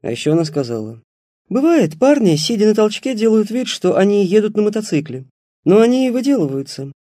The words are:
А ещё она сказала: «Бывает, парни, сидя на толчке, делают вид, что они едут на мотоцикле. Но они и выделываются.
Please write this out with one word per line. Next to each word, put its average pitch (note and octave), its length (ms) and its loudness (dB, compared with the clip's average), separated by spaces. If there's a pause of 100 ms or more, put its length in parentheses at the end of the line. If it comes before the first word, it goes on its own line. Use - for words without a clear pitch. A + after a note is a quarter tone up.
А - 80 -8
ещё D3 220 -2
она E3 120 2
сказала: A#2 560 -8 (480)
«Бывает, C4+ 500 0
парни, B3+ 380 4
сидя G#3+ 300 0
на G#3+ 80 4
толчке, G#3+ 400 -2
делают A3 360 0
вид, A#3+ 160 -4
что - 300 -2
они G3+ 300 2
едут G#3+ 320 0
на G#3 40 0
мотоцикле. E3 640 -4 (400)
Но G3 160 6
они B3+ 260 2
и B3 40 0
выделываются. C#3 800 -2 (100)